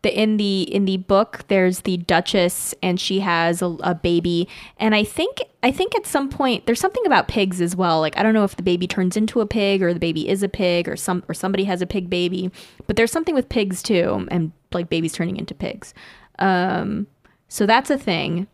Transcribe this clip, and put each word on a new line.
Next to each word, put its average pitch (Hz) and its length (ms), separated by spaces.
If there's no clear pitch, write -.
the, - 180
in 214 200
the, 196 240
in 196 240
the 190 100
book, 196 520
there's 185 340
the 180 160
Duchess, 180 840
and 180 160
she 190 220
has 170 420
a, 185 40
a 175 140
baby, 170 540
and 214 160
I 214 100
think, 415 380
I 247 80
think 370 240
at 427 120
some 277 240
point 262 360
there's 233 140
something 403 260
about 247 220
pigs 190 320
as 175 160
well. 170 240
Like, 156 160
I - 60
don't 220 120
know 208 100
if 196 120
the - 60
baby 180 260
turns 185 280
into 220 260
a 214 40
pig 196 360
or 175 120
the 170 60
baby 165 280
is 196 140
a 196 60
pig 175 400
or - 80
some, 180 320
or 165 60
somebody 190 300
has 185 180
a 180 40
pig 185 240
baby, 180 400
but 202 100
there's 226 160
something 330 220
with 262 160
pigs 202 320
too, 165 480
and, 165 200
like, 170 160
babies 165 240
turning 185 240
into - 180
pigs. - 380
Um, 190 680
so - 180
that's 233 240
a 269 80
thing. 165 560